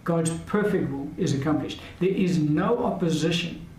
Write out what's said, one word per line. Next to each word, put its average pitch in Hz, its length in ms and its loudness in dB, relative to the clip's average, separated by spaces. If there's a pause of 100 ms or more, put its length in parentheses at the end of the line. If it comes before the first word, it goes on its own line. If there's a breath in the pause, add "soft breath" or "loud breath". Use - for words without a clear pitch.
God's 165 260 2
perfect 175 600 0
will 139 260 -6
is 151 160 0
accomplished. 135 480 0 (200 loud breath)
There 185 100 4
is 175 280 2
no 185 460 2
opposition 165 840 0 (120)